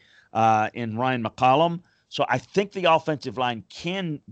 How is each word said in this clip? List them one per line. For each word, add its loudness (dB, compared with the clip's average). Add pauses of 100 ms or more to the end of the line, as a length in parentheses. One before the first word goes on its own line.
(320)
uh, 4
in -6
Ryan -2
McCollum. 2 (300)
So -2
I 0
think -4
the -6
offensive 0
line -2
can -6 (120)